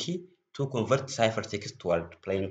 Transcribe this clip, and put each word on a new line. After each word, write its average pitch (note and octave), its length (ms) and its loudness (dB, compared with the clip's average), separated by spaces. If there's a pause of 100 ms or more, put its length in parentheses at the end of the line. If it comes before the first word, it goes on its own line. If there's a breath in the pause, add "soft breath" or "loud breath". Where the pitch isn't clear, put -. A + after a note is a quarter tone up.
key? F3 140 -2 (400)
To C#3 100 0
convert B2 380 2 (120)
ciphertext A2 640 0
toward E2+ 280 0 (180)
plain F#2+ 260 0